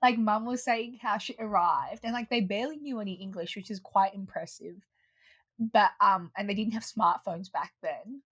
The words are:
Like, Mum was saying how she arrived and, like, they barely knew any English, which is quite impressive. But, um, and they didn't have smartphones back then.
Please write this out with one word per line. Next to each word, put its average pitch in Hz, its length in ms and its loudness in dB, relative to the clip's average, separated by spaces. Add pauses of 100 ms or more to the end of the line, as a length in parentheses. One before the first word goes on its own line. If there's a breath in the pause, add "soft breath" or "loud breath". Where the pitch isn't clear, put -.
Like, 247 160 4
Mum 220 260 2
was 247 180 -4
saying 233 380 -2
how 214 180 -2
she 208 200 -8
arrived 175 640 0
and, 226 80 -4
like, 240 160 -4
they 240 120 2
barely 214 360 0
knew 277 240 -6
any 196 140 -4
English, 185 420 -8
which 196 140 -12
is 196 100 -6
quite 196 340 4
impressive. 175 720 -10 (720 soft breath)
But, 220 420 4
um, 190 360 4
and 202 120 -4
they 202 60 0
didn't 214 200 -2
have 220 100 -4
smartphones 175 680 0
back 151 320 -6
then. 175 400 -8 (120)